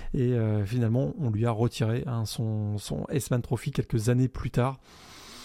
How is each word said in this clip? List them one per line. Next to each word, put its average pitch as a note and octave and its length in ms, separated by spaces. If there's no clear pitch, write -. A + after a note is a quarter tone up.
et, B2 220
euh, G#2+ 320
finalement A#2+ 520
on C3+ 120
lui G#2+ 160
a A#2+ 40
retiré, A#2 560
hein, A#2 200
son, G#2+ 500
son - 320
Heisman B2+ 320
Trophy - 300
quelques A#2 400
années B2 180
plus - 220
tard. C3 280